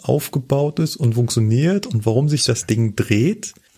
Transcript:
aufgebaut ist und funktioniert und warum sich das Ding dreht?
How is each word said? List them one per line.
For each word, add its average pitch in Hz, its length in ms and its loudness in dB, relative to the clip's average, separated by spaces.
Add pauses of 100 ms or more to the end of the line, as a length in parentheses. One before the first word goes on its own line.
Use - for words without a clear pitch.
aufgebaut 143 760 -2
ist 156 180 -2
und 117 180 0
funktioniert 120 720 2
und 110 200 -4
warum 131 240 2
sich 147 140 0
das - 200 -2
Ding 113 320 0
dreht? 139 560 0 (260)